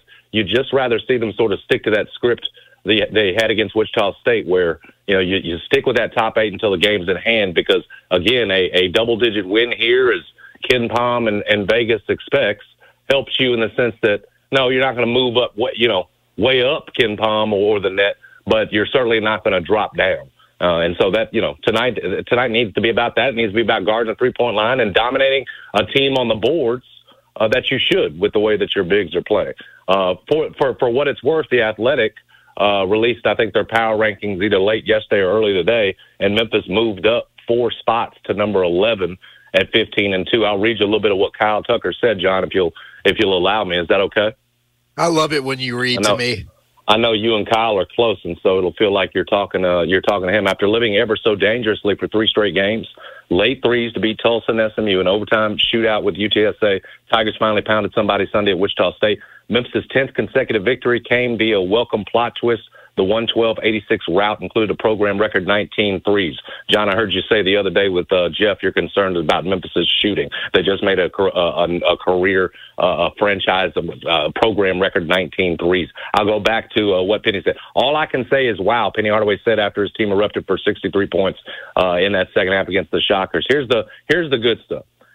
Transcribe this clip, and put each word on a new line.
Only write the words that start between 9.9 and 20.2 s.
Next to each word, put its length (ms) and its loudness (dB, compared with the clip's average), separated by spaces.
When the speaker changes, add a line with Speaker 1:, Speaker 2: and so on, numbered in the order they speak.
Speaker 1:
as 100 -2
KenPom 600 0
and, 200 -2
and 220 0
Vegas 400 0
expects, 560 -2
helps 280 -2
you 140 2
in 60 0
the 160 0
sense 260 0
that, 240 0
no, 180 2
you're 120 0
not 140 -2
gonna 100 0
move 320 0
up, 180 0
wa-, 200 -2
you 120 2
know, 220 0
way 280 2
up 260 -2
KenPom 520 0
or 280 2
the 120 -2
net, 240 0
but 260 2
you're 140 2
certainly 320 2
not 240 -2
gonna 180 2
drop 340 0
down. 360 -2